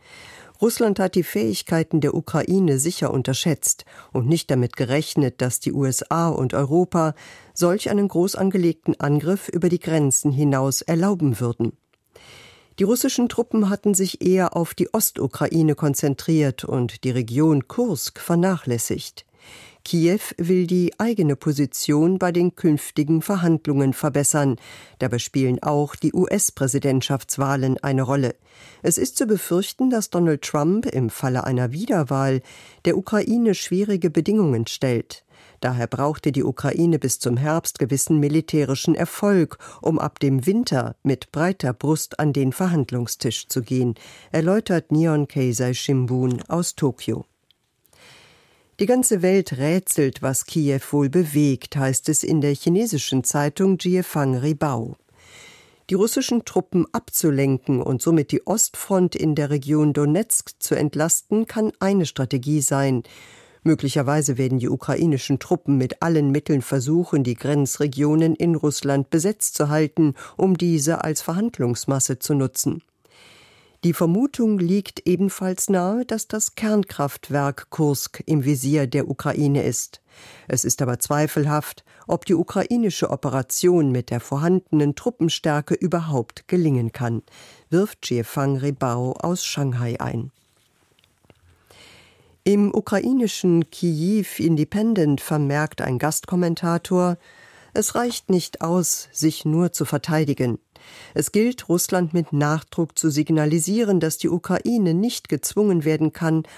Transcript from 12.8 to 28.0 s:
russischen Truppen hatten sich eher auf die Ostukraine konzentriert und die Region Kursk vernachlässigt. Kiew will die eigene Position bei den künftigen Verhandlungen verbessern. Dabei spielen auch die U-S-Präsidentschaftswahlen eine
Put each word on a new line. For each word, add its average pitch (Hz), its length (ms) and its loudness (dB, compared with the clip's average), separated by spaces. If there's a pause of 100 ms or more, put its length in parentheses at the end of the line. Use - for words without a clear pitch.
russischen 247 440 2
Truppen 220 400 0
hatten 202 240 0
sich 190 320 -2
eher 185 320 2
auf 170 160 -2
die - 220 -4
Ostukraine 156 800 0
konzentriert 147 880 0
und 123 380 -4
die 131 80 -2
Region 131 560 2
Kursk - 540 -4
vernachlässigt. 170 1080 -2 (580)
Kiew 170 340 2 (200)
will 180 280 2
die 180 320 0
eigene 202 380 2
Position 151 840 0
bei 180 140 0
den 175 240 0
künftigen 156 680 0
Verhandlungen 156 680 2
verbessern. 143 640 0 (420)
Dabei 120 220 -2
spielen 127 420 0
auch 147 320 -2
die - 180 -2
U-S-Präsidentschaftswahlen 135 1700 0
eine 135 240 0